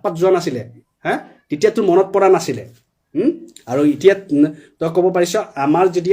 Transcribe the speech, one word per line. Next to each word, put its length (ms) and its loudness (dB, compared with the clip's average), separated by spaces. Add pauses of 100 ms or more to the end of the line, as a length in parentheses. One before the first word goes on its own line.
পাত 140 -4
যোৱা 180 0
নাছিলে, 300 -2 (420)
হা? 100 -4 (320)
তেতিয়া 240 0
তোৰ 140 -2
মনত 280 4
পৰা 160 2
নাছিলে, 360 0 (500)
হুম? 160 0 (360)
আৰু 180 -2
এতিয়া, 300 4 (180)
উম, 120 2 (320)
তই 180 -6
ক'ব 160 2
পাৰিছ, 240 -2 (220)
আমাৰ 320 0
যদি 240 -2